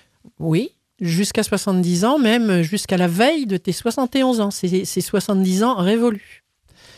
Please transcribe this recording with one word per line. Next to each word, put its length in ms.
Oui, 320
jusqu'à 420
soixante-dix 640
ans, 160
même 440
jusqu'à 340
la 100
veille 380
de 100
tes 160
soixante 460
et 80
onze 160
ans. 100
C'est, 320
c'est 160
soixante-dix 640
ans 120
révolus. 680